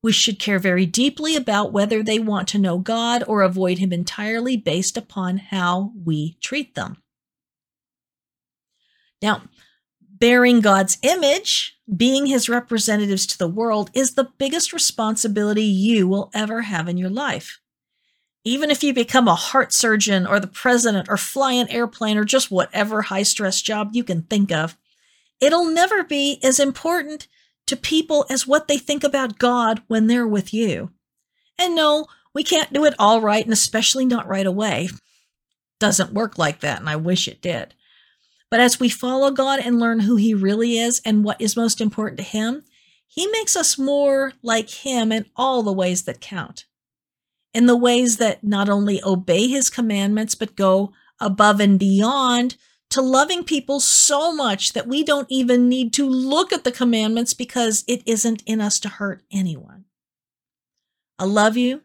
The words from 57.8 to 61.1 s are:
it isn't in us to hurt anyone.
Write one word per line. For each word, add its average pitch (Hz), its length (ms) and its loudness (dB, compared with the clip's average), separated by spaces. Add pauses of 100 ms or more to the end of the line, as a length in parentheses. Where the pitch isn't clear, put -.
it 247 180 -4
isn't 226 400 -2
in 220 160 -2
us 208 200 -2
to 202 80 -8
hurt - 420 -10
anyone. 185 540 -6 (1300)